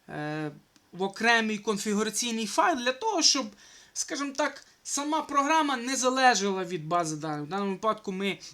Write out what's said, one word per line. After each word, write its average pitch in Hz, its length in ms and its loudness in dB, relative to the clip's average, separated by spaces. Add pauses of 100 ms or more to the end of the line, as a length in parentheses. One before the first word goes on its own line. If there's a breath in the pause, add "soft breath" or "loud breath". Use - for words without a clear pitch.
е, 151 420 -4 (420)
в 175 100 -4
окремий 220 560 2
конфігураційний 220 880 -2
файл 330 300 2
для 247 160 0
того, 403 300 -2
щоб, 262 240 4 (460 loud breath)
скажімо 277 440 -6
так, - 280 -2 (180 soft breath)
сама 294 400 -2
програма 277 540 2
не 247 200 -4
залежала 233 680 4
від 170 220 -6
бази 160 300 0
даних. 147 300 -6
В - 20 -14
даному 196 240 -2
випадку 208 400 -2
ми 190 260 -2 (160 loud breath)